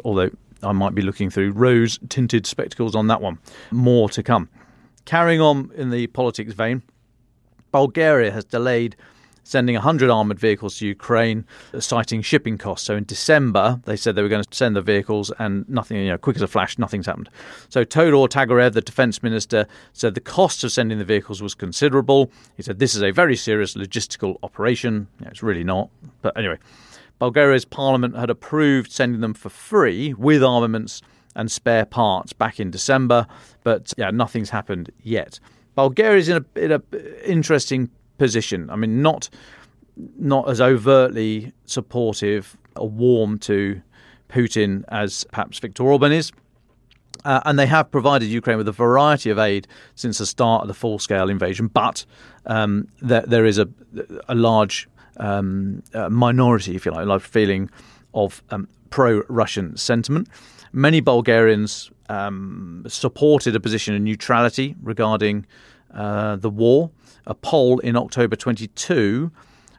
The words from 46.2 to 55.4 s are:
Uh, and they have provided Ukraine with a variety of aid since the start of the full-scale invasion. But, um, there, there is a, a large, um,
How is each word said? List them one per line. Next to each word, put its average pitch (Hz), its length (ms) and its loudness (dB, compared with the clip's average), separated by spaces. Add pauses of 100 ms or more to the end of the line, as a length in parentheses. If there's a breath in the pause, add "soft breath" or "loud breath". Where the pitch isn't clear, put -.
Uh, 131 180 2
and 143 140 2
they 139 80 4
have 156 240 2
provided 139 340 2
Ukraine 113 320 -2
with 107 120 -2
a 107 40 -6
variety 127 560 2
of 104 100 2
aid 101 300 0 (280 loud breath)
since 113 200 -6
the 107 80 -6
start 113 380 0
of 101 60 -8
the 101 40 -8
full-scale 101 560 -2
invasion. 95 380 -2
But, - 400 -2 (400 soft breath)
um, 107 420 0 (140)
there, 120 180 2
there 117 240 2
is 104 140 4
a, 101 100 2 (600)
a 123 40 -2
large, 113 540 2 (300 soft breath)
um, 98 640 -4 (100)